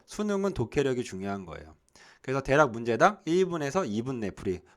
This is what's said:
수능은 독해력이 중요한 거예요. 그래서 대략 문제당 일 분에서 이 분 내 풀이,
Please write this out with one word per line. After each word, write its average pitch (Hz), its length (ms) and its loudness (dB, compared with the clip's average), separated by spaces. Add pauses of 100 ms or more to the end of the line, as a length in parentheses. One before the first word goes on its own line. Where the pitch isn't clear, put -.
수능은 202 480 -2
독해력이 127 500 0
중요한 98 440 -8
거예요. 80 280 -16 (460)
그래서 135 200 -2
대략 135 300 6
문제당 117 540 2
일 180 220 4
분에서 165 380 -2
이 110 180 -2
분 127 160 -6
내 104 100 -4
풀이, 90 300 -4 (180)